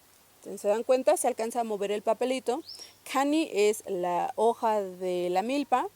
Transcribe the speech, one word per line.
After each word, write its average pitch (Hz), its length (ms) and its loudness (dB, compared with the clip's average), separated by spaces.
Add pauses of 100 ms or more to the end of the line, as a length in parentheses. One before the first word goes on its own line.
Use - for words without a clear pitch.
(400)
Entonces, - 220 -14
¿se 202 60 -6
dan 220 160 2
cuenta? 262 340 4
Se 277 100 0
alcanza 233 340 -2
a - 20 0
mover 202 280 -4
el 208 100 -2
papelito. 247 640 -2 (480)
Cani 294 420 2
es 208 340 2
la 175 480 -2
hoja 220 460 2
de 180 480 -4
la 185 140 0
milpa. 269 520 0